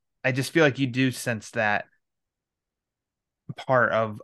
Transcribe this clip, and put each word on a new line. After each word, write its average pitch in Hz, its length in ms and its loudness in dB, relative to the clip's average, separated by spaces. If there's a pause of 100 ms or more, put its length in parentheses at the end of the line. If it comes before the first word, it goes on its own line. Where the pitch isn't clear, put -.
(240)
I 131 100 0
just 131 180 -4
feel 165 120 4
like 135 140 4
you 135 100 0
do 127 240 0
sense 117 400 -8
that 107 340 -2 (1700)
part 123 360 2
of, 107 320 -2